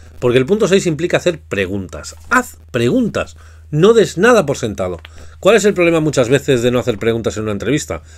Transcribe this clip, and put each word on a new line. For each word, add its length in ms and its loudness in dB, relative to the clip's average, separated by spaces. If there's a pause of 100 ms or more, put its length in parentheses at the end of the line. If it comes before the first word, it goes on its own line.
(180)
porque 180 2
el 80 4
punto 240 0
seis 180 2
implica 300 -2
hacer 220 -2
preguntas. 800 -8 (120)
Haz 300 -2 (120)
preguntas, 680 -2 (320)
no 240 4
des 240 2
nada 260 4
por 140 -4
sentado. 420 -6 (380)
¿Cuál 180 4
es 80 0
el 80 2
problema 280 2
muchas 280 0
veces 320 2
de 100 2
no 80 0
hacer 200 -2
preguntas 400 -2
en 60 -6
una 80 -4
entrevista? 500 -4 (160)